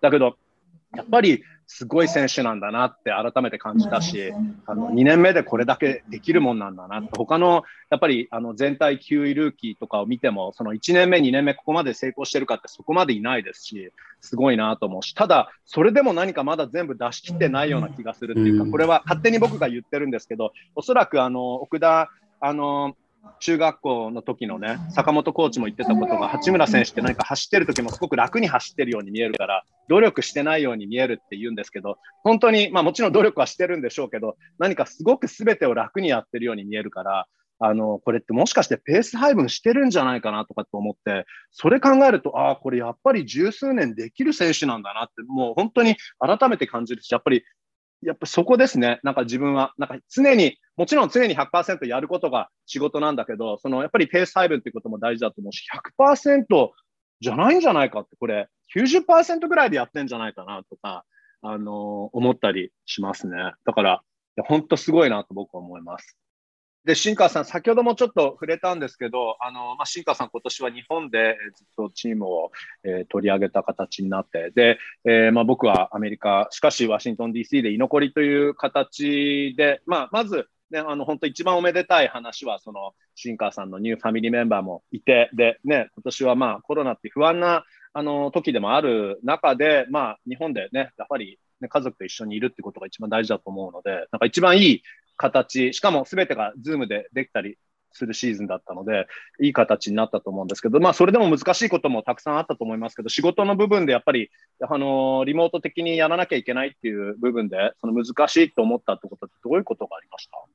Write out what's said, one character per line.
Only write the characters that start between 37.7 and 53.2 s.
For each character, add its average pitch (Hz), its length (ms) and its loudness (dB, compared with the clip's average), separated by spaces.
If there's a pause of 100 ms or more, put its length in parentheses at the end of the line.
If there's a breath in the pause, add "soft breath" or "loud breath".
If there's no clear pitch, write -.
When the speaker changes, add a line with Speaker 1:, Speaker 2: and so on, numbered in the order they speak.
Speaker 1:
の、 107 240 -2
こ - 140 -2
れ 113 80 0
っ - 20 -20
て - 100 -8
も 120 140 2
し - 80 -4
か - 80 4
し - 60 0
て 117 80 0
ペ 165 240 0
ー - 20 0
ス - 140 -6
配 277 180 4
分 147 140 2
し - 120 -8
て 233 140 2
る 277 120 2
ん 254 40 2
じ 180 80 2
ゃ 139 60 2
な 127 100 0
い 120 60 -4
か 107 100 -4
な 107 140 -6
と - 100 -18
か 107 80 -6
っ - 20 -6
て - 100 -20
思 104 180 -6
っ - 20 -8
て、 98 320 -4 (240 loud breath)
そ - 180 -2
れ 254 120 4
考 269 160 6 (100)
え 262 60 6
る 175 100 0
と、 135 160 -4
あ 139 140 2
あ、 135 40 -2
こ - 140 -6
れ 127 80 0
や 117 120 -4
っ 120 120 -10
ぱ 269 100 4
り 185 140 0
十 143 240 0
数 269 220 -4
年 143 240 -2
で 113 160 -10
き - 100 -6
る 294 120 0
選 170 180 2
手 151 140 -2
な 120 120 -2
ん 104 60 -12
だ 101 100 -10
な 117 120 -6
っ - 20 -20
て、 - 180 -16
も 127 240 -4
う 113 40 -6
本 208 180 0
当 240 100 2
に 226 140 4 (240 loud breath)
改 208 280 2
め 214 100 0
て 143 100 -2
感 120 160 -6
じ 117 100 -6
る 113 80 -18
し、 - 80 -8
や 120 80 2
っ - 60 -4
ぱ 147 60 2
り、 123 120 4 (600 soft breath)
や 160 100 -4
っ - 60 -6
ぱ 156 80 -10
そ 170 180 0
こ 247 140 4
で - 80 6
す - 120 -2
ね。 120 240 2
な 139 100 -2
ん - 20 -4
か 131 80 0
自 120 160 -4
分 143 160 0
は、 135 240 0
な 143 80 -4
ん - 20 -14
か 135 80 -12 (180)
常 269 220 6
に、 170 220 4 (180)
も 175 80 0
ち 294 100 -2
ろ 277 120 4
ん - 20 -2
常 247 180 4
に 185 80 0
百 135 160 -2
パ 170 100 2
ー 165 40 0
セ 196 80 -4
ン 175 60 -4
ト 135 80 -8
や 120 120 -2
る 139 100 -6
こ 180 120 -4
と 170 80 -2
が 123 220 -2 (160)
仕 - 120 -10
事 143 220 -2
な 151 100 0
ん 143 60 -2
だ 117 80 -4